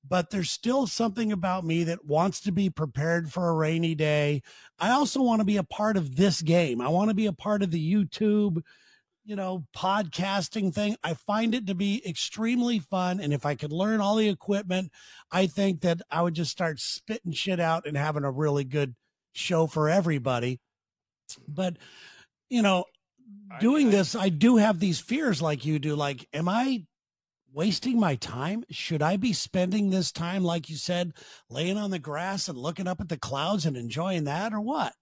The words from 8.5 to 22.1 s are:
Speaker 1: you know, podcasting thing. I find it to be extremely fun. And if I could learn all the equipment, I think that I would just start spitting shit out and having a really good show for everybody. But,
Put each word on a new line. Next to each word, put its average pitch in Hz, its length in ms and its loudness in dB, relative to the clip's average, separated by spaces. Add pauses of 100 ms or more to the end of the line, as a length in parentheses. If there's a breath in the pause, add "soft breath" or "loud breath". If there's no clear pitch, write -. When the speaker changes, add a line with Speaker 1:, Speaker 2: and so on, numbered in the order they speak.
Speaker 1:
you 208 80 -8
know, 185 300 -6 (100)
podcasting 190 960 0
thing. 208 320 -2
I 165 120 -2
find 220 400 -2
it 233 100 -4
to 190 80 -4
be 202 340 -2
extremely 240 720 -2
fun. 180 420 -2
And 147 140 -2
if 139 140 -2
I 143 80 0
could 147 180 -8
learn 208 260 0
all 202 160 2
the 220 140 4
equipment, 190 600 -2 (400 loud breath)
I 185 160 4
think 190 340 0
that 170 200 2 (100)
I 160 100 0
would 175 140 0
just 160 160 -2
start 160 280 -4
spitting - 520 -8
shit 180 280 -2
out 165 280 0
and 147 100 -4
having 147 260 0
a 139 60 0
really 143 340 0
good 135 300 -2 (400)
show 160 320 2
for 151 240 0
everybody. 131 680 0 (880)
But, 175 300 -4 (720 loud breath)